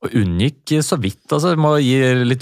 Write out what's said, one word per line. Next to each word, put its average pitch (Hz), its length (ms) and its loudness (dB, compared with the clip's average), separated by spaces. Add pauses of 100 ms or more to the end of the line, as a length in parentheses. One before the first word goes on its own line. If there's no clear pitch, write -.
Og - 100 -8
unngikk 110 680 -2
så 160 160 -2
vidt, 98 320 -6
altså, 151 220 -2
jeg 165 80 -2
må 151 240 2
gi 127 160 2 (260)
litt 123 160 -2